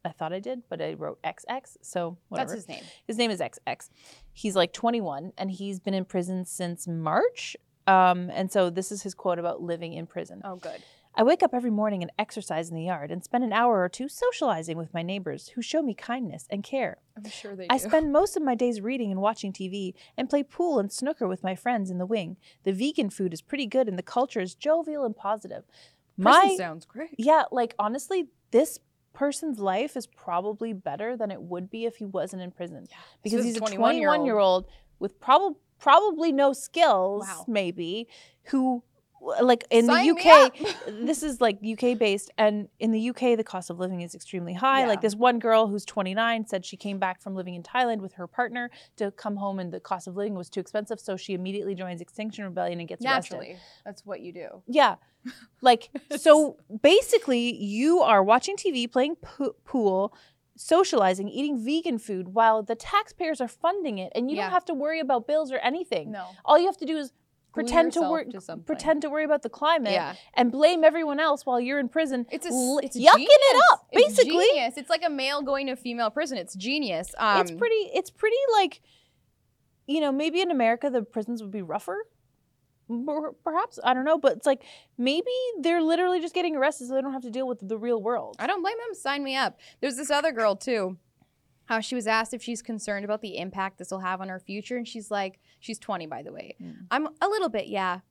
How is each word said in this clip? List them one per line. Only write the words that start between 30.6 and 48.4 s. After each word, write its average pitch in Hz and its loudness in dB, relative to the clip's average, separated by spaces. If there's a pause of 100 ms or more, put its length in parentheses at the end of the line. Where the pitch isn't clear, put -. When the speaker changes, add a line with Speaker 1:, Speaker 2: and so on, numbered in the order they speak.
Speaker 1:
better 208 -8
than 214 -4
it 185 -12
would 180 -10
be 226 -10
if 233 -6
he 220 -10
wasn't 185 -6
in 180 -12
prison. 170 -14
Speaker 2:
Yeah, - -20 (260)
Speaker 1:
Because 220 -2
Speaker 2:
this 240 0
is - -
Speaker 1:
he's 226 -4
a - -4
Speaker 2:
twenty-one-year-old. 247 2
Speaker 1:
twenty-one-year-old 208 2 (340)
with 190 -8
prob-, 311 4 (240)
probably 330 4
no 277 4
skills, 202 2
Speaker 2:
Wow. 185 -12
Speaker 1:
maybe, 190 -4 (360)
who, 254 0 (360)
w-, - -2
like, 247 4
in 233 6
Speaker 2:
Sign 285 6
Speaker 1:
the 339 4
Speaker 2:
me 381 2
Speaker 1:
U 330 4
K, 349 4 (160)
Speaker 2:
up. 254 -2 (220)
<laughs> - -14
Speaker 1:
this 240 -4
is, 285 -4
like, 214 2
U 220 -6
K 247 0
based, 208 0
and 208 2 (100)
in 220 0
the 220 0
U 240 -2
K, 240 2
the 220 -4
cost 185 -8
of 170 -10
living 185 -6
is 175 -12
extremely 180 -10
high. 262 2
Speaker 2:
Yeah. 247 2
Speaker 1:
Like, 208 2
this 208 0
one 240 4
girl 226 4
who's 202 -6
twenty-nine 220 -2
said 190 -6
she - -16
came 196 -8
back 185 -4
from 196 -12
living 180 -8
in 175 -14
Thailand 240 -2
with 190 -12
her 175 -12
partner 240 -4 (280)